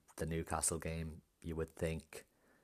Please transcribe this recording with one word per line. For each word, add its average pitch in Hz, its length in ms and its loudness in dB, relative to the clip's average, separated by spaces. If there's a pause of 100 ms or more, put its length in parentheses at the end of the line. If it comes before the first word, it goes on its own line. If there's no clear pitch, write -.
(180)
the 80 80 0
Newcastle 80 540 2
game, 80 420 -4 (200)
you 82 140 -2
would 80 220 0
think. - 480 0 (380)